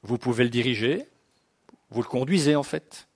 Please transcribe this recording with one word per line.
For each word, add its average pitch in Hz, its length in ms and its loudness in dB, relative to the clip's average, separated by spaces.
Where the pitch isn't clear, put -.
vous 113 140 -4
pouvez 120 280 2
le 120 60 0
diriger, 120 560 0
vous 117 120 -4
le - 60 -4
conduisez 147 480 2
en 143 60 0
fait. - 540 -10